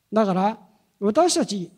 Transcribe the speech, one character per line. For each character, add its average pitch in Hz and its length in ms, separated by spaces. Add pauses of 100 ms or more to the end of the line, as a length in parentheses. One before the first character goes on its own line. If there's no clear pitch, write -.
(140)
だ 214 120
か 190 80
ら 202 260 (400)
私 302 340
た 302 120
ち 185 320